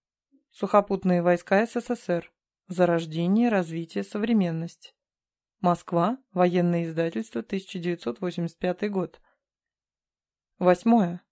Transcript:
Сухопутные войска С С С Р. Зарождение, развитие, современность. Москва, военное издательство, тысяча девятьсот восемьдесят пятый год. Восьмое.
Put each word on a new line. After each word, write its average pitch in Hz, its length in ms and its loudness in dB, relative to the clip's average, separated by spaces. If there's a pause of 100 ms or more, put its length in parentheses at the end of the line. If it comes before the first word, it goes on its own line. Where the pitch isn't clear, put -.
(520)
Сухопутные 190 720 0
войска 180 440 2
С 233 120 -8
С 226 120 -6
С 240 200 -6
Р. 170 240 -4 (340)
Зарождение, 175 800 2
развитие, 170 560 -4
современность. 190 920 -2 (680)
Москва, 175 600 0 (120)
военное 175 500 2
издательство, 170 600 -4
тысяча 190 360 -8
девятьсот 175 400 -6
восемьдесят 170 380 -6
пятый 180 320 -4
год. 190 320 -6 (1400)
Восьмое. 180 640 2 (100)